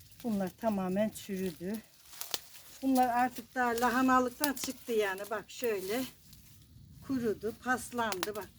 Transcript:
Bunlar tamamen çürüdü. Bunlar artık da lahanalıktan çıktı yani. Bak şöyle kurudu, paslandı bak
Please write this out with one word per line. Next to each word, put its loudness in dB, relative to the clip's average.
Bunlar 0
tamamen 2
çürüdü. -6
Bunlar 6
artık 0
da 2
lahanalıktan 4
çıktı -6
yani. 2
Bak -4
şöyle -2
kurudu, -2
paslandı -2
bak -10